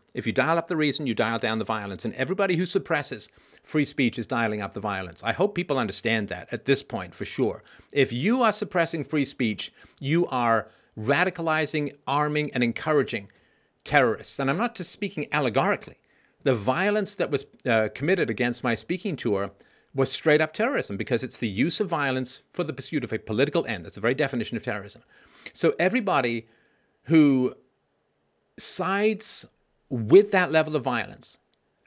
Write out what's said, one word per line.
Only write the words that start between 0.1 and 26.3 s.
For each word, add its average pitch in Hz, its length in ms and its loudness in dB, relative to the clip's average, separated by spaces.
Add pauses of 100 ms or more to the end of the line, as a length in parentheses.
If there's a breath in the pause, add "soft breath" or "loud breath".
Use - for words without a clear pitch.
If - 140 -6
you 104 60 -2
dial 151 240 2
up 165 100 -4
the 180 80 -4
reason, 151 320 0
you 113 60 0
dial 113 260 0
down 110 200 0
the 104 60 -4
violence. 101 380 -6
And 110 120 -6
everybody 185 420 -2
who 180 80 0
suppresses 147 640 -4 (340 soft breath)
free 151 220 0
speech 127 340 0
is 110 80 -4
dialing 110 340 -2
up 98 120 -8
the 101 80 -8
violence. 95 420 -6
I 113 80 0
hope 202 240 0
people 160 220 -2
understand 110 500 0
that 87 240 -10
at - 140 -8
this 135 180 2
point, 92 320 -8
for - 80 -8
sure. 104 400 -2 (300 loud breath)
If 135 180 4
you 196 300 0
are 226 100 2
suppressing 170 540 -2
free 147 200 0
speech, - 460 -2 (300 loud breath)
you 160 260 2
are 117 400 2 (320 soft breath)
radicalizing, 156 960 0 (100)
arming, 151 480 0
and 123 100 2
encouraging 120 640 0 (560 soft breath)
terrorists. 127 540 2
And 135 100 0
I'm 151 80 0
not 240 180 -4
just - 160 -6
speaking 160 400 -6
allegorically. 147 640 0 (460 soft breath)
The 131 120 4
violence 175 600 0
that 156 160 -2
was, 139 140 -2 (200)
uh, 110 300 4
committed 160 340 0
against 120 340 -2
my 120 120 0
speaking 180 400 -6
tour 101 360 -2 (440 soft breath)
was 135 160 2
straight 151 300 4
up 156 120 -2
terrorism, 214 440 -2
because 117 260 -2
it's - 140 -8
the 120 100 -2
use 117 320 0
of 202 80 -2
violence 135 640 -2
for - 140 -4
the 143 100 -6
pursuit - 300 -6
of - 100 -6
a 110 60 -2
political 139 460 0
end. 92 200 -6
That's - 100 -16
the 98 60 -14
very 120 140 2
definition 123 420 -2
of 101 60 -8
terrorism. 101 400 -8 (500 loud breath)
So 165 260 2
everybody 165 680 0 (560 soft breath)